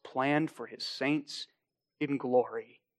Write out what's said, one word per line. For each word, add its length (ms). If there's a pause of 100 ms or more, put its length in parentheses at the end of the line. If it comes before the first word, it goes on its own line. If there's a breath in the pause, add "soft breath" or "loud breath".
planned 480
for 160
His 200
saints 600 (540)
in 160
glory. 640 (180)